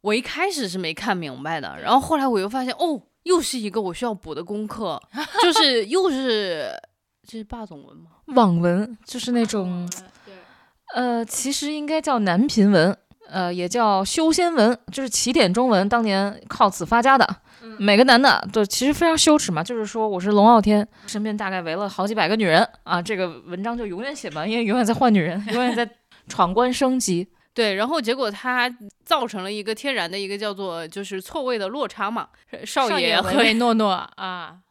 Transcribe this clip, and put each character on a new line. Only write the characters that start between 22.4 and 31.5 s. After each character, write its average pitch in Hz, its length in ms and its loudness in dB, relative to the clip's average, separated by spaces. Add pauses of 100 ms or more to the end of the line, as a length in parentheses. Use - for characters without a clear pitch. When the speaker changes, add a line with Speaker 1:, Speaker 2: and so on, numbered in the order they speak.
Speaker 3:
人 175 220 6 (180)
啊， 175 160 -2
这 190 140 -6
个 185 140 -2 (180)
文 175 160 -10
章 233 140 -6
就 240 100 -8
永 190 160 -8
远 285 140 -8
写 202 140 -10
不 147 60 -12
完， 165 140 -4
因 226 60 -2
为 233 80 -2
永 214 120 0
远 247 80 2
在 220 100 2
换 247 180 4
女 202 80 6
人， 175 240 -2
<laughs> 220 80 -6
永 240 100 0
远 247 120 0
在 233 140 -2 (380)
闯 180 260 0
关 247 200 2
升 262 260 0
级。 185 300 -2 (240)
Speaker 1:
对， 214 220 0
然 208 140 -2
后 320 120 -2
结 226 140 -2
果 254 160 -2
他 247 400 -2 (340)
造 285 220 0
成 208 160 -8
了 196 100 -8
一 214 100 -8
个 220 120 -4
天 269 200 -4
然 170 160 -4
的 190 80 -8
一 196 100 -6
个 202 100 -8
叫 208 160 -6
做， 170 320 -8
就 196 160 -12
是 190 180 -8
错 285 220 -8
位 254 160 -2